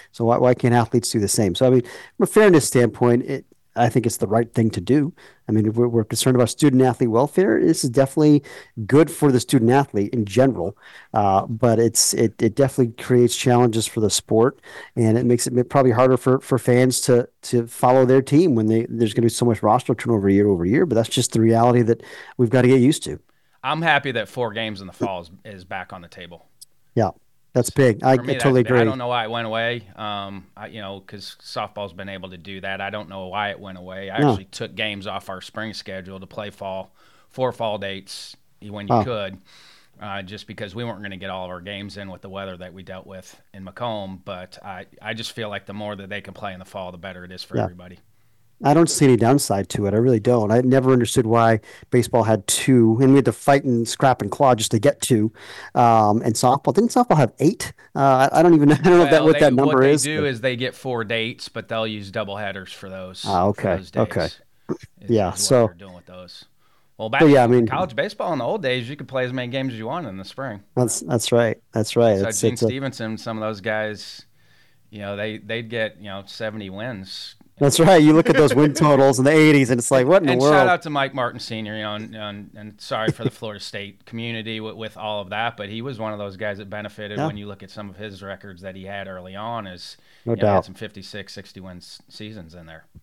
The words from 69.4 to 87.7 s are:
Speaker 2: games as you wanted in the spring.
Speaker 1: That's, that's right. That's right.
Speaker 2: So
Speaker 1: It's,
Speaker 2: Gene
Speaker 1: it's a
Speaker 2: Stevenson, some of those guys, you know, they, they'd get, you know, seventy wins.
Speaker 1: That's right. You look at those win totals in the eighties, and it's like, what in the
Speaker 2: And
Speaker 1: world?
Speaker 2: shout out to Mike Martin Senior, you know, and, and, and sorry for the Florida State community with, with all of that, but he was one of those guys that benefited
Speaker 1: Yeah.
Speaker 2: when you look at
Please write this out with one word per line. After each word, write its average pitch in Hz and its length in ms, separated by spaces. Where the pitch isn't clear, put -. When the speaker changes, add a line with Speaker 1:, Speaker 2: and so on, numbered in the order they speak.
Speaker 2:
games 135 220
as 110 40
you 110 80
wanted 147 240
in 95 80
the 95 60
spring. 107 400
Speaker 1:
That's, 123 240
that's - 320
right. 117 280
That's 107 240
right. 113 200
Speaker 2:
So 98 140
Speaker 1:
It's, - 120
Speaker 2:
Gene 117 160
Speaker 1:
it's - 40
a 113 100
Speaker 2:
Stevenson, 123 460
some 113 200
of 107 40
those 107 180
guys, 107 640
you 107 100
know, 101 160
they, 107 220
they'd 113 320
get, 110 280
you 98 80
know, 98 200
seventy 107 440
wins. 98 640
Speaker 1:
That's 143 220
right. 170 220
You 151 120
look 165 160
at - 60
those 147 180
win 147 200
totals 139 440
in 127 60
the 139 80
eighties, 151 380
and 127 80
it's - 120
like, 127 160
what 185 160
in 151 40
the 131 60
Speaker 2:
And 127 100
Speaker 1:
world? - 0
Speaker 2:
shout 151 260
out 175 140
to 160 80
Mike 139 240
Martin 123 260
Senior, 110 360
you 107 60
know, 107 120
and, 110 200
and, 104 400
and 107 260
sorry 113 320
for 117 120
the 120 60
Florida 107 300
State 101 440
community 113 560
with, 110 140
with 107 220
all 107 260
of 92 80
that, 110 260
but 101 140
he 110 100
was 123 180
one 110 140
of 104 60
those 101 180
guys 101 220
that 101 100
benefited 104 500
Speaker 1:
Yeah. 139 60
Speaker 2:
when 151 120
you 104 100
look 101 160
at 95 80